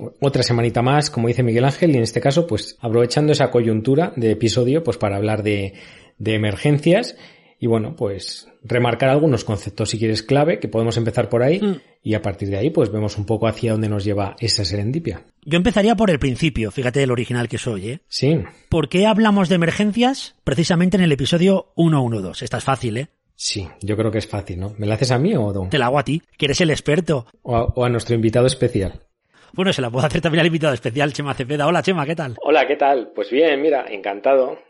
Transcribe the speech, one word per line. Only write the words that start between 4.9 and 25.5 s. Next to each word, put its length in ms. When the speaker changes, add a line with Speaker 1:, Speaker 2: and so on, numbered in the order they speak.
Speaker 1:
para 180
hablar 260
de, 320
de 160
emergencias 800
y 60
bueno, 300
pues 500
remarcar 460
algunos 340
conceptos, 460
si 100
quieres, 240
clave, 360
que 100
podemos 280
empezar 300
por 160
ahí 180
Speaker 2:
Mm. 200
Speaker 1:
y 100
a 80
partir 280
de 80
ahí, 120
pues 200
vemos 280
un 80
poco 220
hacia 260
dónde 160
nos 160
lleva 340
esa 240
serendipia. 600
Speaker 2:
Yo 140
empezaría 380
por 140
el 100
principio, 520
fíjate 320
el 80
original 380
que 80
soy, 320
¿eh? 180
Speaker 1:
Sí. 320
Speaker 2:
¿Por 180
qué 200
hablamos 420
de 60
emergencias 800
precisamente 500
en 80
el 80
episodio 640
uno 260
uno 200
dos? 220
Esta 160
es 40
fácil, 320
¿eh? 120
Speaker 1:
Sí, 320
yo 160
creo 140
que 80
es 80
fácil, 340
¿no? 160
¿Me 100
la 80
haces 160
a 80
mí 160
o 160